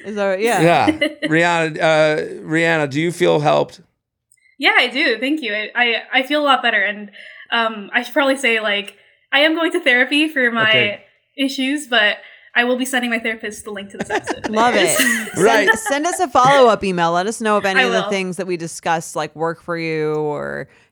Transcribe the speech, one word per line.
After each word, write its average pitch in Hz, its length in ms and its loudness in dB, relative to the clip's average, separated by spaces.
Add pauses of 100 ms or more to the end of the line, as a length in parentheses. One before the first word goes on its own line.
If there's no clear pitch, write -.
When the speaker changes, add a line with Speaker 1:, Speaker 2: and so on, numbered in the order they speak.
Speaker 1:
Is 208 100 -10
that, 196 240 0
yeah. 214 220 2
Speaker 2:
Yeah. 160 300 4
Speaker 3:
<laughs> 302 320 -4
Speaker 2:
Rihanna, 165 560 2
uh, 156 380 4 (300)
Rihanna, 160 440 2
do 143 100 -2
you 170 100 0
feel 170 280 2
helped? 147 420 0 (760)
Speaker 3:
Yeah, 349 180 2
I 269 100 2
do. 247 320 -2
Thank 285 220 -2
you. 214 120 -6
I, 214 220 -6
I, 233 200 0 (180)
I 262 100 2
feel 294 180 0
a 294 40 -2
lot 262 160 4
better. 226 200 2
And, 202 300 -4 (400)
um, 220 420 -2
I 247 100 0
should - 100 -12
probably 277 240 2
say, 233 220 0
like, 202 360 -4 (360)
I 277 80 4
am 320 160 4
going 330 160 0
to 349 80 -2
therapy 277 500 2
for 254 220 0
my 220 180 2
Speaker 2:
Okay. 214 340 0 (340)
Speaker 3:
issues, 269 500 -2
but 214 300 2 (380)
I 240 100 2
will 247 120 0
be 254 80 -2
sending 247 240 -2
my 233 100 -2
therapist 226 460 -8
the 214 60 -12
link 196 200 -12
to - 60 -18
this - 140 -10
episode. - 380 -8
Speaker 1:
Love 226 280 2
it. 185 120 2
Speaker 3:
<laughs> 226 460 0
Speaker 1:
Send, 160 80 0
Speaker 2:
Right. 220 300 4
Speaker 1:
send 294 320 -2
us 359 140 -4
a 359 80 0
follow-up 254 560 4
email. 175 280 0
Let 175 140 0
us 226 160 -6
know 214 160 2
if 196 80 -2
any 190 140 2
Speaker 3:
I 196 40 2
Speaker 1:
of 190 100 0
the 190 100 0
Speaker 3:
will. 202 60 -6
Speaker 1:
things 185 280 -4
that 185 80 -6
we 180 120 -4
discussed, 165 580 -6
like, 156 200 -6
work 165 260 -4
for 170 160 -8
you 160 360 -4
or 143 540 -6 (240)